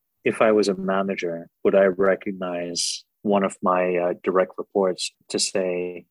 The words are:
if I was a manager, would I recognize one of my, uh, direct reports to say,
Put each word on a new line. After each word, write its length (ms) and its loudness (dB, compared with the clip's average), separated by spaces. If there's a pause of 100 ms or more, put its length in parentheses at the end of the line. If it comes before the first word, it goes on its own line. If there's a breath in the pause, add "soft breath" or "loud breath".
(260)
if 160 0
I 100 6
was 160 4
a 80 0
manager, 720 -4 (160)
would 100 4
I 120 6
recognize 1200 -2 (180)
one 200 2
of 180 -2
my, 360 2
uh, 160 0 (100)
direct 340 2
reports 540 -2 (160)
to 120 -4
say, 720 -4